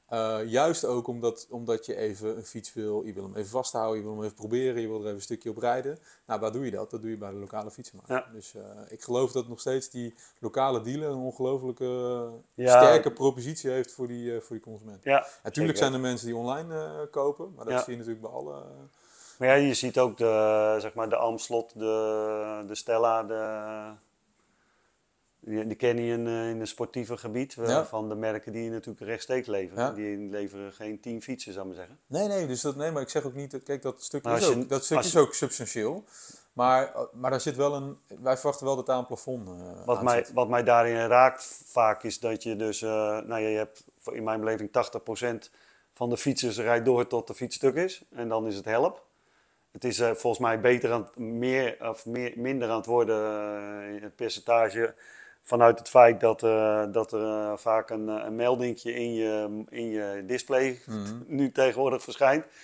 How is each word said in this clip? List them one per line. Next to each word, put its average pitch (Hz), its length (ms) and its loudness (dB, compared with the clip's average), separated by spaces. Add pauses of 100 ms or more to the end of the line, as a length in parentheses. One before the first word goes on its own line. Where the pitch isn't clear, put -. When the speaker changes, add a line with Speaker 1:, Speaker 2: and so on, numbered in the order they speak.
Speaker 1:
Eh, 110 380 -2
juist 135 400 2
ook 123 220 -2
omdat, 117 420 -4
omdat 117 360 -4
je 117 100 -6
even 107 420 -4
een 113 80 -12
fiets - 280 -14
wil, 107 320 -4
je 107 80 -10
wil 98 100 -10
hem 98 120 -12
even 104 140 -8
vasthouden, 110 480 -2
je 107 60 -8
wil 107 100 -10
hem 107 100 -8
even 104 120 -8
proberen, 120 460 -2
je 113 60 -4
wil 110 120 -6
er 104 40 -10
even 104 120 -6
een 101 60 -12
stukje 113 280 -10
op 107 80 -8
rijden. 127 400 -2 (280)
Nou, 110 140 -4
waar 107 120 -2
doe 131 140 -6
je 117 60 -6
dat? 104 200 -8
Dat 113 100 -10
doe 113 80 -8
je 113 80 -8
bij 101 120 -10
de 98 60 -12
lokale 101 360 -10
fietsenmaker. - 440 -10
Speaker 2:
Ja. 127 180 -4
Speaker 1:
Dus, 110 220 -18
eh, 107 60 -16 (260)
ik 110 140 -18
geloof 127 300 0
dat 123 160 -4
nog 117 120 -14
steeds 131 300 -4
die 120 260 -10 (240)
lokale 131 420 -2
dealer 143 280 -6
een 139 80 -6
ongelooflijke, 127 680 -4
eh, 123 800 -6
Speaker 2:
Ja. 123 160 12
Speaker 1:
sterke 123 300 10
propositie 131 580 0
heeft 127 220 -2
voor 127 160 -8
die, 120 280 -6
eh, 113 60 -6
voor 117 140 -12
die 110 100 -12
consument. 107 380 -18
Speaker 2:
Ja, 139 140 4 (260)
Speaker 1:
Natuurlijk 113 120 -8
Speaker 2:
zeker. 156 220 2
Speaker 1:
zijn 135 160 4
er 131 60 -2
mensen 123 280 -4
die 117 80 -4
online, 139 400 -6
eh, 151 360 -8
kopen, 147 440 -2
maar 120 100 -12
dat 110 80 -2
Speaker 2:
Ja. 127 100 2
Speaker 1:
zie - 80 -8
je 120 80 -8
natuurlijk 110 260 -8
bij - 100 -12
alle 143 280 -10 (760)
Speaker 2:
Maar 127 80 4
ja, 135 60 10
je 143 200 6
ziet 127 260 -2
ook 123 180 4
de, 107 640 4
zeg 104 140 -8
maar, 113 160 -4
de 110 60 0
Amstelot, 113 640 -2
de, 107 880 -2
de 104 80 -8
Stella, 113 480 2
de, 107 680 -8 (1500)
de, 107 280 -6
de 107 80 -6
Canyon, 117 520 0
eh, 117 220 -4
in 113 100 -6
het 110 100 -8
sportieve 117 480 -8
gebied, 123 400 -8
eh, 117 100 -4
Speaker 1:
Ja. 147 180 0
Speaker 2:
van 110 240 -6
de 107 60 -6
merken 110 360 -6
die 113 120 -8
je 113 60 -8
natuurlijk 113 360 -12
rechtstreeks 117 420 -4
leveren. 98 360 -4
Speaker 1:
Ja. 127 80 -2
Speaker 2:
Die 104 260 -6
leveren 101 560 -10
geen 107 260 -12
tien 117 220 -10
fietsen, 120 320 -12
zou 95 160 -10
ik 90 60 -12
maar 90 100 -16
zeggen. 123 220 -20
Speaker 1:
Nee, 175 200 -2
nee, 190 200 -2
dus 127 140 -4
dat, 143 140 -4
nee, 151 160 -4
maar 147 100 -4
ik 127 80 -8
zeg 147 160 -2
ook 131 80 -8
niet, 139 180 -12
dat, 131 120 -10
kijk, 139 180 -6
dat - 220 -6
stuk - 200 -8
Speaker 2:
Maar 117 140 2
Speaker 1:
is 214 80 2
Speaker 2:
als 151 80 6
je 117 80 0
Speaker 1:
ook, 127 80 -4
dat 135 160 0
stuk 156 120 2
Speaker 2:
als 123 80 2
Speaker 1:
is 175 60 0
Speaker 2:
je 170 80 6
Speaker 1:
ook 139 140 6
substantieel. 127 720 -4 (500)
Maar, 127 400 4
eh, 123 80 -4 (120)
maar 127 180 -2
daar 131 100 0
zit 143 140 -4
wel 143 200 2
een, 139 220 -10 (240)
wij 127 160 2
verwachten 139 280 -2
wel 135 100 2
dat 127 100 -6
daar 131 120 0
een 123 80 -2
plafond, 123 420 -10
eh, 90 380 -14
Speaker 2:
Wat 120 120 2
Speaker 1:
aan 98 60 -2
Speaker 2:
mij, 120 200 4
Speaker 1:
zit. - 100 -12
Speaker 2:
wat 120 160 2
mij 120 140 4
daarin 117 440 6
raakt 127 580 6
vaak 110 380 2
is 113 160 -6
dat 113 240 -4
je 113 120 -4
dus, 107 260 -4
eh, 110 80 -4 (300)
nou 113 220 -6
ja, 110 60 0
je 107 100 0
hebt 107 260 -6 (160)
voor, - 160 -10
in 110 80 -8
mijn 110 160 -2
beleving 107 320 -2
tachtig 117 320 -2
procent 117 480 -6 (420)
van 120 160 -4
de 120 80 0
fietsers 120 400 -2
rijdt 117 280 2
door 123 220 4
tot 117 200 -4
de 107 60 -10
fiets - 220 -8
stuk 131 200 2
is. 185 340 -2
En 120 200 -8
dan 113 180 0
is 104 80 -4
het 98 100 -10
help. 120 400 0 (640)
Het - 140 -18
is, 120 140 -2
eh, 117 120 4
volgens 113 320 -2
mij 113 180 2
beter 123 300 4
aan 117 100 0
het, - 160 -14
meer, 120 600 -2 (120)
of 110 160 -8
meer, 120 300 -6
minder 120 340 -2
aan 113 80 0
het 104 80 -6
worden, 113 360 4 (720)
eh, 104 60 -12
het 104 140 -16
percentage 113 800 0 (460)
vanuit 117 380 6
het - 100 -14
feit 120 300 10
dat, 117 240 4
eh, 110 480 4
dat 110 200 0
er, 110 120 -2
eh, 107 340 -4
vaak 110 320 0
een, 110 200 -6
eh, 110 160 -6
een 110 100 -6
meldingje 120 580 0
in 120 200 -4
je, 107 560 -2
in 117 200 -8
je 101 380 -6
display 127 580 0
Speaker 1:
Mhm. 107 300 -8 (100)
Speaker 2:
nu 135 260 0
tegenwoordig 131 520 2
verschijnt. 143 420 2 (180)